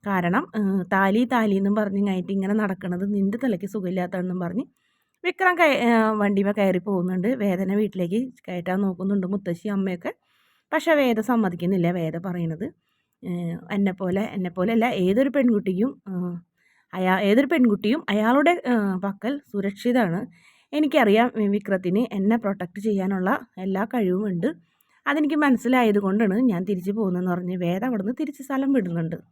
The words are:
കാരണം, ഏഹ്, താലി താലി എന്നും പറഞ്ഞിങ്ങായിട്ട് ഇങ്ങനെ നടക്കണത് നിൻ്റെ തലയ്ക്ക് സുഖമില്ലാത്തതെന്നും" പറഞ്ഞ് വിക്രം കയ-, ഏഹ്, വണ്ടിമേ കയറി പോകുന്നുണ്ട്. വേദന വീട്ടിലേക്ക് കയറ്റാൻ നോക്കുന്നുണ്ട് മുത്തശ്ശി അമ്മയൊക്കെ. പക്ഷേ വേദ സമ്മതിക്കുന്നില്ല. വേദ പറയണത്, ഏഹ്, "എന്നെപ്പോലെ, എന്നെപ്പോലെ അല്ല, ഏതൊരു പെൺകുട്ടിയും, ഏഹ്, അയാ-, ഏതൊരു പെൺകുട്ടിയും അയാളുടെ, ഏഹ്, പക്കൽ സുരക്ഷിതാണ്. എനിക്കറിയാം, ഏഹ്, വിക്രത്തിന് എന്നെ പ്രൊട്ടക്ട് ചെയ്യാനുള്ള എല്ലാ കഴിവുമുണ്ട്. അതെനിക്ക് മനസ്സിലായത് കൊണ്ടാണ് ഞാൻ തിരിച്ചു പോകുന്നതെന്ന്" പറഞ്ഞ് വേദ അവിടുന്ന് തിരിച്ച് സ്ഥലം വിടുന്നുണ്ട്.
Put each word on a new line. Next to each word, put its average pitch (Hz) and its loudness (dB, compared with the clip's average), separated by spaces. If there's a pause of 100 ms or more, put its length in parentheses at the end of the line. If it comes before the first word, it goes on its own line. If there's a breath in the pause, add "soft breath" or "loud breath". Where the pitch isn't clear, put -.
കാരണം, 190 0 (120)
ഏഹ്, 196 0
താലി 196 4
താലി 226 2
എന്നും 196 2
പറഞ്ഞിങ്ങായിട്ട് 196 -2
ഇങ്ങനെ 196 0
നടക്കണത് 190 -2
നിൻ്റെ 202 0
തലയ്ക്ക് 202 -2
സുഖമില്ലാത്തതെന്നും" 180 -4
പറഞ്ഞ് 180 -4 (580)
വിക്രം 359 0
കയ-, 320 4
ഏഹ്, 226 4
വണ്ടിമേ 202 2
കയറി 190 2
പോകുന്നുണ്ട്. 185 -2
വേദന 190 0
വീട്ടിലേക്ക് 196 -2 (220)
കയറ്റാൻ 185 -4
നോക്കുന്നുണ്ട് 190 -2
മുത്തശ്ശി 190 -4
അമ്മയൊക്കെ. 190 -4 (600)
പക്ഷേ 311 2
വേദ 254 2
സമ്മതിക്കുന്നില്ല. 185 0
വേദ 165 -4
പറയണത്, 175 -6 (580)
ഏഹ്, 175 -6 (140)
"എന്നെപ്പോലെ, 196 0
എന്നെപ്പോലെ 185 -2
അല്ല, 226 4 (140)
ഏതൊരു 214 2
പെൺകുട്ടിയും, 226 2 (160)
ഏഹ്, 180 -6 (600)
അയാ-, 185 2
ഏതൊരു 233 4
പെൺകുട്ടിയും 247 2
അയാളുടെ, 240 4 (140)
ഏഹ്, 208 0
പക്കൽ 202 -4 (140)
സുരക്ഷിതാണ്. 202 0 (520 soft breath)
എനിക്കറിയാം, 254 4
ഏഹ്, 208 0
വിക്രത്തിന് 196 -2 (100)
എന്നെ 208 2
പ്രൊട്ടക്ട് 202 -6
ചെയ്യാനുള്ള 196 0 (280)
എല്ലാ 190 -2
കഴിവുമുണ്ട്. 196 -2 (560)
അതെനിക്ക് 302 0
മനസ്സിലായത് 240 4
കൊണ്ടാണ് 196 2
ഞാൻ 190 2
തിരിച്ചു 185 -4
പോകുന്നതെന്ന്" 185 -2
പറഞ്ഞ് 180 -4
വേദ 180 -2
അവിടുന്ന് 233 -4
തിരിച്ച് 285 -8
സ്ഥലം 269 -2
വിടുന്നുണ്ട്. 170 0 (140)